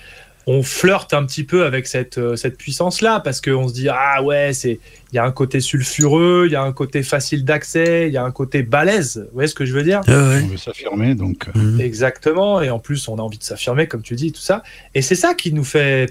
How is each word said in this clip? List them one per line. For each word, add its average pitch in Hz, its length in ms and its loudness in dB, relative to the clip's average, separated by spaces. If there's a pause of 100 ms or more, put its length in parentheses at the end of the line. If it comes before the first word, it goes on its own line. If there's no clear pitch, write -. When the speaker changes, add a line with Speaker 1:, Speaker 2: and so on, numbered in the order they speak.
(480)
Speaker 1:
on 135 140 2
flirte 190 500 0
un 143 140 2
petit 147 160 -6
peu 175 240 2
avec 127 220 -2
cette, 127 300 -6
euh, 120 180 -2
cette 123 200 -6
puissance-là, 180 600 0
parce 135 220 -6
qu'on 131 260 0
se 120 60 -2
dit, 131 160 -4
ah 135 340 2
ouais, 143 300 2
c'est, 123 260 -2 (340)
il 123 40 -4
y - 20 2
a 117 60 2
un 131 80 0
côté 131 260 0
sulfureux, 151 880 2
il 156 60 0
y - 20 0
a 135 80 0
un 135 80 -2
côté 135 320 -4
facile 139 420 -2
d'accès, 165 600 2
il 151 60 -2
y 135 40 -2
a 123 60 -2
un 127 80 -4
côté 135 320 -2
balèze. 143 640 0
Vous - 80 -18
voyez 139 140 0
ce - 80 -10
que 139 80 -4
je 127 80 -2
veux 139 100 0
dire ? 196 240 2
Speaker 2:
Ouais, 123 80 6
ouais. 139 300 4
Speaker 3:
On - 20 0
veut 95 100 -4
s'affirmer, 113 600 -2
donc, 92 320 -4
euh. 110 100 0
Speaker 2:
Mhm. 110 220 2
Speaker 1:
Exactement, 151 840 0
et 135 80 0
en 117 80 -2
plus, 143 300 -6
on 110 100 -6
a 113 40 -4
envie 107 160 -8
de - 40 -20
s'affirmer, - 460 -2
comme 113 140 -8
tu 120 120 -10
dis, 151 160 -4
tout - 100 -10
ça. 208 220 0 (320)
Et 135 80 0
c'est 180 140 2
ça 349 180 2
qui 180 180 -4
nous 151 120 0
fait 135 460 2